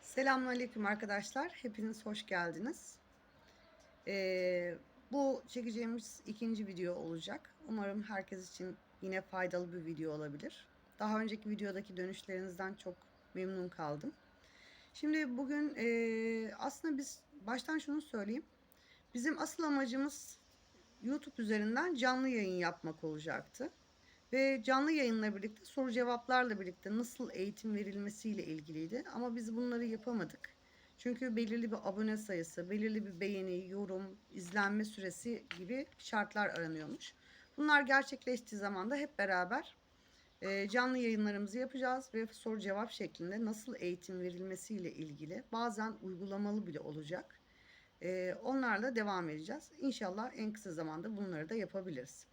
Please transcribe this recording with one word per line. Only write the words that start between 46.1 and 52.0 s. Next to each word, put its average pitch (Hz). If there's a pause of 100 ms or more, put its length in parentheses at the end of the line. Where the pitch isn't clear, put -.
bile 147
olacak. 156 (640)
E, 185
onlarla 240
devam 196
edeceğiz. 165
İnşallah 220
en 214
kısa 202
zamanda 165
bunları 170
da 226
yapabiliriz. 185